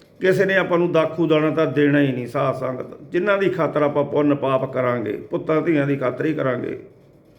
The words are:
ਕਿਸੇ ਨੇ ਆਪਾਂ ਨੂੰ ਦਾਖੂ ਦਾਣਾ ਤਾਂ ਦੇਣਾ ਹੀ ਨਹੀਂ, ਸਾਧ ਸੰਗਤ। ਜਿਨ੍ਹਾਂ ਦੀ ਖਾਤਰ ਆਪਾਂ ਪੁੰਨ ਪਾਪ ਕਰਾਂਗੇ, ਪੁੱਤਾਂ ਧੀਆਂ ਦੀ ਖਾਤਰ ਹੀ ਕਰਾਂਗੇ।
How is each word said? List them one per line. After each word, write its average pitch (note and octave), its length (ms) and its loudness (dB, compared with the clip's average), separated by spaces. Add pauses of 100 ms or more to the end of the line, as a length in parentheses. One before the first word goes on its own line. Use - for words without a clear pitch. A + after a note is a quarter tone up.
(200)
ਕਿਸੇ F#3+ 240 4
ਨੇ F#3+ 120 0
ਆਪਾਂ F3 220 2
ਨੂੰ E3+ 140 2
ਦਾਖੂ D#3+ 340 0
ਦਾਣਾ D#3 240 2
ਤਾਂ D3+ 160 0
ਦੇਣਾ C#3+ 340 4
ਹੀ C3+ 120 2
ਨਹੀਂ, B2 140 -6
ਸਾਧ C3 280 -2
ਸੰਗਤ। C3 560 -8
ਜਿਨ੍ਹਾਂ G3 280 0
ਦੀ G3 100 2
ਖਾਤਰ D3 340 0
ਆਪਾਂ D3 220 0
ਪੁੰਨ C#3+ 300 2
ਪਾਪ C3+ 380 -2
ਕਰਾਂਗੇ, B2 400 -2
ਪੁੱਤਾਂ D#3 500 -2
ਧੀਆਂ D3 240 2
ਦੀ C#3+ 100 0
ਖਾਤਰ C3 280 -4
ਹੀ D3+ 100 -2
ਕਰਾਂਗੇ। C3 480 -4 (560)